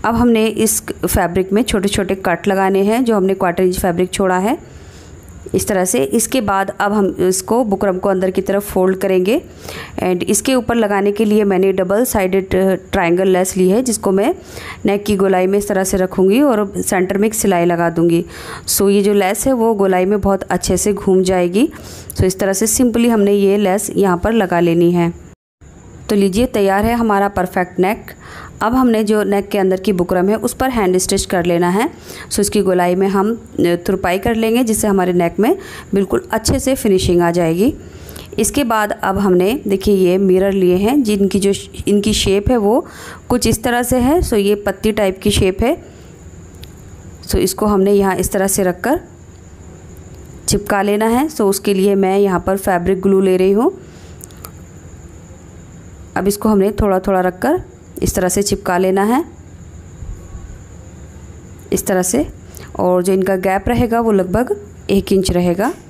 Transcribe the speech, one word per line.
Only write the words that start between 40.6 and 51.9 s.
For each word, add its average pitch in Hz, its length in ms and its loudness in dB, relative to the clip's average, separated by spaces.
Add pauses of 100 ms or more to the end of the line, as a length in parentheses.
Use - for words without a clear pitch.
हैं, 226 280 2
जिनकी 208 360 0
जो 196 140 2
श-, - 340 -10
इनकी 202 260 2
shape 202 360 0
है 254 80 2
वो 220 280 2 (440)
कुछ 247 180 0
इस 220 160 0
तरह 240 200 0
से 254 160 0
है। 269 220 2
So - 140 -2
ये 202 200 2
पत्ती 202 360 -2
type 196 320 0
की 208 80 2
shape 190 320 0
है। 269 120 2 (1500)
So - 120 -2
इसको - 280 -2
हमने 202 280 2
यहाँ 196 220 2
इस 180 160 -2
तरह 196 160 0
से 196 160 0
रखकर 190 360 -2 (1500)
चिपका 202 340 0
लेना 208 260 2
है। 254 200 2
So - 140 -4
उसके 196 320 2
लिए 196 240 4